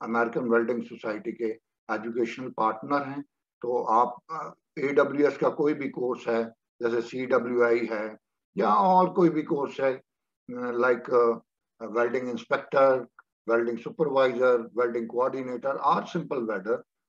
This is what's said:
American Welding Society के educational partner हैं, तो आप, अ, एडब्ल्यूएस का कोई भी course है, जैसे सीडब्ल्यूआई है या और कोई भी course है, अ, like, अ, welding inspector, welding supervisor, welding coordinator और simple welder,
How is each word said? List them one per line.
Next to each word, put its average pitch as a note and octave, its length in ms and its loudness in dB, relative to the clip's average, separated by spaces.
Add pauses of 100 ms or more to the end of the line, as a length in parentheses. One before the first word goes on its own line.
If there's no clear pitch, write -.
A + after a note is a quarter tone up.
American A#2 380 -2
Welding A#2 420 0
Society A2 500 -8
के A2+ 180 -4 (400)
educational A#2 600 -4
partner C#3 520 -2
हैं, C#3 200 -8 (400)
तो A#2+ 200 -2
आप, A2+ 340 2 (140)
अ, D#3+ 220 -10 (260)
एडब्ल्यूएस C#3 580 2
का C#3+ 120 2
कोई D3 260 2
भी C#3 140 -6
course B2 400 -4
है, A2+ 160 0 (380)
जैसे A#2+ 200 2
सीडब्ल्यूआई A#2+ 880 2
है G#2+ 240 -6 (400)
या G#3 180 2
और F#3 380 4
कोई F3 160 6
भी D3+ 140 0
course C#3+ 380 -4
है, C3+ 160 2
अ, - 60 -20 (560)
like, A#2+ 520 0 (720)
अ, - 20 -10
welding A#2+ 440 -2
inspector, C3 800 2 (420)
welding A#2 300 0
supervisor, B2+ 840 2
welding A#2 480 -2
coordinator C3 680 -4
और F3+ 300 2
simple D#3 320 -4
welder, A2 440 -2 (260)